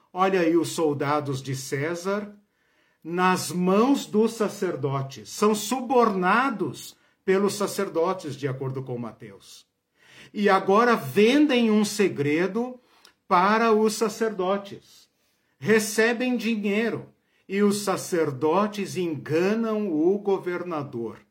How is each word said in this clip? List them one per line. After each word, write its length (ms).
Olha 300
aí 140
os 140
soldados 720
de 140
César 800
nas 480
mãos 560
dos 260
sacerdotes. 960
São 240
subornados 1400
pelos 300
sacerdotes, 800
de 120
acordo 340
com 160
Mateus. 720
E 160
agora 460
vendem 720
um 160
segredo 920
para 440
os 220
sacerdotes. 1120
Recebem 760
dinheiro 720
e 140
os 220
sacerdotes 1120
enganam 920
o 260
governador. 1000